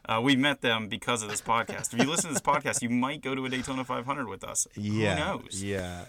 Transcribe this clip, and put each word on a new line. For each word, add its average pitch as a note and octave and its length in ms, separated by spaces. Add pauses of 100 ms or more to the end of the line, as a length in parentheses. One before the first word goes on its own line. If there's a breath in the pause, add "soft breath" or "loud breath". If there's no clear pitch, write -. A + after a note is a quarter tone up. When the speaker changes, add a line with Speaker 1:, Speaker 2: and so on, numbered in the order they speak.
Speaker 1:
Uh, A2+ 180
we C3+ 140
met C#3 240
them A2+ 300
because A2+ 340
of G#2 60
this G#2+ 100
podcast. A2 540
If A#2 100
you C3 60
listen E3+ 180
to D3 60
this F#3+ 80
podcast, C#3+ 400
you A#2+ 80
might B2+ 320
go C3+ 120
to C3 120
a B2+ 40
Daytona C3 360
five B2+ 200
hundred C#3 220
with F#2+ 160
us. - 320
Speaker 2:
Yeah, G#2 400
Speaker 1:
Who E3 280
knows? G2 200
Speaker 2:
yeah. F2+ 460